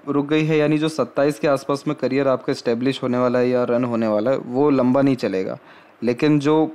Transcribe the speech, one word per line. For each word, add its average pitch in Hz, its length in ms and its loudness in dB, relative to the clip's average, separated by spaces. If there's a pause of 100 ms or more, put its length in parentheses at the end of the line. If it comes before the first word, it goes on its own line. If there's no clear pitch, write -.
रुक 143 180 -2
गई 156 180 0
है, 156 120 0
यानी 151 220 2
जो 156 100 -2
सत्ताईस 147 500 -2
के 160 100 0
आसपास 139 400 -2
में 147 80 -4
करियर 135 320 0
आपका 127 240 -2
एस्टेब्लिश 127 500 -2
होने 123 160 -2
वाला 123 200 2
है 123 100 2
या 123 160 0
रन 123 200 0
होने 117 240 -2
वाला 107 220 0
है 135 80 0
वो 135 320 0
लंबा 131 320 2
नहीं 139 140 2
चलेगा, 98 420 -4 (440)
लेकिन 147 380 2
जो 156 240 2 (100)